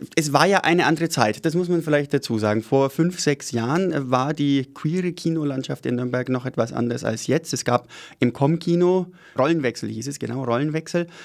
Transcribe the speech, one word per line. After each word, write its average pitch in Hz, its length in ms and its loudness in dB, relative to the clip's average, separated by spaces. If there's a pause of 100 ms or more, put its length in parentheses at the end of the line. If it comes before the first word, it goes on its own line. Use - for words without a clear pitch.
(180)
es 151 160 2
war 147 120 6
ja 196 140 4
eine 170 260 4
andere 160 220 2
Zeit, 113 380 0
das 160 100 0
muss 175 140 0
man 170 120 2
vielleicht 147 320 0
dazu 135 240 -2
sagen. 107 240 2
Vor 135 280 2
fünf, 175 320 0
sechs 143 300 -2
Jahren 135 600 -2
war 131 220 2
die 143 400 0
queere 175 400 -2
Kinolandschaft 147 720 -4
in 123 100 0
Nürnberg 127 320 -2
noch 127 180 -2
etwas 120 280 -2
anders 120 320 -2
als 110 220 -4
jetzt. 160 260 0
Es 127 100 -4
gab 120 240 0 (320)
im 123 140 2
Com-Kino 175 760 2 (320)
Rollenwechsel, 131 500 0
hieß 113 180 -8
es, 143 120 -10
genau, 123 240 -6
Rollenwechsel, 156 640 -2 (180)